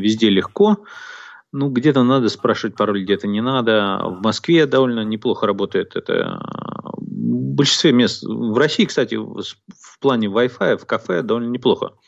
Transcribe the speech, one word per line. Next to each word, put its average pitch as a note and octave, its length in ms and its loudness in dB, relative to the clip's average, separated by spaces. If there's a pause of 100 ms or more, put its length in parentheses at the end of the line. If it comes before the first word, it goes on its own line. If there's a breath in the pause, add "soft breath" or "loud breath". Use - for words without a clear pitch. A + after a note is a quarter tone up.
везде G#2+ 300 2
легко. G3+ 480 4 (720 loud breath)
Ну, C#3 180 -2
где-то C3 320 4
надо B2 260 4
спрашивать A2 480 -2
пароль, G2+ 280 0
где-то G2 240 -2
не G#2 120 -2
надо. A2+ 640 0
В F2+ 180 -6
Москве D3+ 440 2
довольно C3 380 2
неплохо G#2+ 420 -2
работает G2 480 -2
это. - 460 -4 (560)
В B2 640 -4
большинстве C#3 320 4
мест. A#2+ 300 2
В A2+ 340 -4
России, D3+ 300 2
кстати, A2+ 300 -2
в, A2 260 -8
в - 580 -18
плане A#2+ 280 0
Wi-Fi A#2 500 0
в - 80 -16
кафе F#2 360 -2
довольно A#2 280 -2
неплохо. B2 420 -2 (160 soft breath)